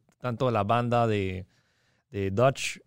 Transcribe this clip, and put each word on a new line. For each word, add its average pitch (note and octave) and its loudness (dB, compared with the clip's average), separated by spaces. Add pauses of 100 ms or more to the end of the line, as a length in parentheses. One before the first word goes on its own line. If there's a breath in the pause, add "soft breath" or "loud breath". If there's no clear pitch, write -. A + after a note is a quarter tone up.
(180)
tanto B2 -2
la G#2+ 2
banda A#2 2
de, F#2+ -2 (640)
de G2 -4
Dutch, A#2+ 0